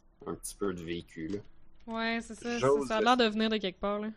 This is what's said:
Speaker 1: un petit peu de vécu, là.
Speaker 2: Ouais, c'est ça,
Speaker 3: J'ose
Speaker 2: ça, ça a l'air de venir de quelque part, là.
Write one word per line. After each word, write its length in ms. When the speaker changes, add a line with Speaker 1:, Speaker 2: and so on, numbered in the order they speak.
Speaker 1:
un 80
petit 200
peu 200
de 80
vécu, 460
là. 100
Speaker 2:
Ouais, 360
c'est 140
ça, 220
Speaker 3:
J'ose 240
Speaker 2:
ça, 60
ça 100
a 20
l'air 160
de 80
venir 260
de 60
quelque 240
part, 200
là. 160